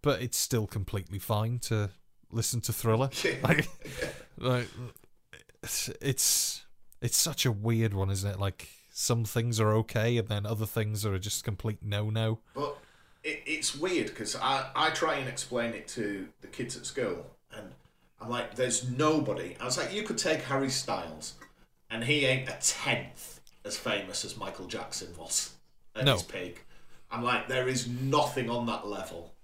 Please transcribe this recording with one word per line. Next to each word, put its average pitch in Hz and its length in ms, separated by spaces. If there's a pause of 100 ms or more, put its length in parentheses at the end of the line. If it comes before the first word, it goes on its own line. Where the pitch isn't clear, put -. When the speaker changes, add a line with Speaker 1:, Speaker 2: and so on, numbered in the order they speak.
Speaker 1:
but 131 180
it's 123 160
still 110 300
completely 101 520
fine 113 420
to 104 300 (400)
listen 113 320
to 117 100
Thriller. 117 440
Speaker 2:
<laughs> - 80
Yeah. - 80 (100)
Speaker 1:
Like, - 260 (680)
like, 123 300 (920)
it's, - 260 (140)
it's, - 640 (360)
it's - 160
such - 300
a 120 60
weird 110 420
one, 95 160
isn't 98 200
it? 98 80
Like, 98 300 (240)
some 117 320
things 117 340
are 107 180
okay, 113 420
and 110 100
then 104 160
other 107 220
things 107 400
are 98 120
just 104 260
complete 107 380
no-no. 110 580 (140)
Speaker 2:
But - 220 (480)
it, 151 220
it's 151 280
weird, 156 400
'cause - 220
I, 135 400
I 156 140
try 160 260
and 131 120
explain 117 440
it 98 160
to 101 400 (140)
the - 40
kids - 300
at - 100
school, 107 400 (960)
I'm 117 100
like, 120 240
"There's 127 340
nobody." 127 720
I 117 40
was 123 140
like, 170 140
"You 208 100
could - 160
take 156 260
Harry 135 260
Styles, - 640 (560)
and 117 140
he 147 220
ain't 127 220
a - 120
tenth - 800 (240)
as 104 120
famous 101 480
as 98 120
Michael 95 300
Jackson 92 420 (100)
was - 340 (420)
at 113 100
Speaker 1:
No. 139 100
Speaker 2:
his 104 80
peak." 90 420 (460)
I'm 117 120
like, 120 260
"There 127 200
is 127 180
nothing 131 640
on 120 160
that 110 200
level." 92 460 (120)